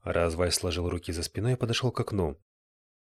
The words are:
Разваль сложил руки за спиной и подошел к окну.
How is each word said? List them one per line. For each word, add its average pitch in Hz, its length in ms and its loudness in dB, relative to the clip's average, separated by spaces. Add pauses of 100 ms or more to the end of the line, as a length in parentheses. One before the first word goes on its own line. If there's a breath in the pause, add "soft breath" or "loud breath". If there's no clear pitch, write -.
Разваль 85 480 2
сложил 85 360 0
руки 87 240 -4
за 82 120 -4
спиной 113 300 0
и - 20 2
подошел 117 360 0
к - 80 -4
окну. 92 400 0 (640)